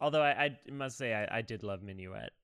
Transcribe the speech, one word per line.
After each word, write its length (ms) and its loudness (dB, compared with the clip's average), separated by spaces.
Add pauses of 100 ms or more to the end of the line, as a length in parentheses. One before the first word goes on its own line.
Although 200 4
I, 100 8 (360)
I 40 -10
must 260 -6
say 180 0
I, 220 0
I 40 0
did 220 -6
love 180 -4
Minuet. 500 -10 (120)